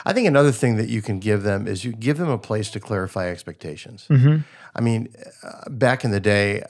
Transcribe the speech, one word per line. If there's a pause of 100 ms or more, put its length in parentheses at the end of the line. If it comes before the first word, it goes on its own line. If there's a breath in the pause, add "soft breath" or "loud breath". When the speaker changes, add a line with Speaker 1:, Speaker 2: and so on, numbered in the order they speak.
Speaker 1:
I
think
another
thing
that
you
can
give
them
is
you
give
them
a
place
to
clarify
expectations.
Speaker 2:
Mm-hmm. (340 loud breath)
Speaker 1:
I
mean, (360)
uh,
back
in
the
day,